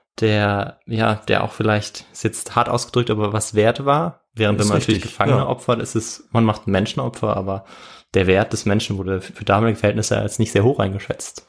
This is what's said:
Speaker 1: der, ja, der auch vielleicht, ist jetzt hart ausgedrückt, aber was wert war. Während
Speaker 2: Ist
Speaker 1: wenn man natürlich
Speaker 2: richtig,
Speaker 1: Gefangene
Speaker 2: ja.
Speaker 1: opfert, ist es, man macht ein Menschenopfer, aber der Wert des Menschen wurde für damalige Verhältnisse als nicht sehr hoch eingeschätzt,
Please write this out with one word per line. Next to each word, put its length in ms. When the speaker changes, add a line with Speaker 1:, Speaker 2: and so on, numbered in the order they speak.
Speaker 1:
der, 680
ja, 300
der 160
auch 80
vielleicht, 640
ist 100
jetzt 320
hart 140
ausgedrückt, 400
aber 240
was 200
wert 300
war. 380
Während 240
Speaker 2:
Ist 60
Speaker 1:
wenn 60
man 80
natürlich 240
Speaker 2:
richtig, 160
Speaker 1:
Gefangene 220
Speaker 2:
ja. 80
Speaker 1:
opfert, 340
ist 120
es, 380
man 120
macht 220
ein 40
Menschenopfer, 680
aber 300
der 120
Wert 280
des 120
Menschen 320
wurde 240
für 220
damalige 340
Verhältnisse 400
als 200
nicht 140
sehr 120
hoch 140
eingeschätzt, 720